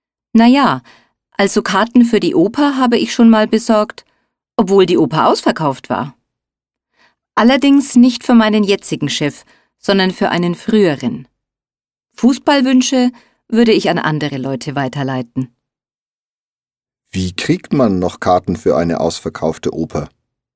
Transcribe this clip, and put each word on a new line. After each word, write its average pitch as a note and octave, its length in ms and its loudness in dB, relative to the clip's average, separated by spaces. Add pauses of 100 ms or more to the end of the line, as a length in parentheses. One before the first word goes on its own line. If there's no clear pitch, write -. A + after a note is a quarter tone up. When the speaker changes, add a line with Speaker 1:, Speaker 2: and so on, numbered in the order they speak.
(320)
Speaker 1:
Na A3+ 140 4
ja, A#3+ 360 2 (480)
also G3+ 320 -2
Karten A3+ 420 2
für A#3 140 0
die F3 160 -2
Oper C4 420 0
habe A#3+ 220 0
ich - 160 -4
schon A#3 160 6
mal G#3+ 160 4
besorgt, G#3+ 580 -2 (520)
obwohl G3 300 2
die F3+ 120 0
Oper D#3 300 0
ausverkauft D#3 600 -4
war. C3 260 -6 (1200)
Allerdings C#4 580 2
nicht B3 300 4
für B3 100 0
meinen G#3+ 300 4
jetzigen E3+ 440 -4
Chef, C#3+ 360 -6 (340)
sondern F#3+ 320 0
für F#3+ 180 -4
einen F3 260 -2
früheren. E3+ 760 -2 (840)
Fußballwünsche B3+ 960 2 (380)
würde A3+ 240 2
ich F#3+ 180 2
an F3 80 0
andere D3 400 -4
Leute C3 360 -8
weiterleiten. C3 800 -6 (1600)
Speaker 2:
Wie F#2 220 -6
kriegt - 400 -6
man A2 280 0
noch F2 180 -4
Karten F2+ 380 -2
für E2 200 -2
eine E2+ 220 -2
ausverkaufte - 760 -6
Oper? D#2 360 -8 (480)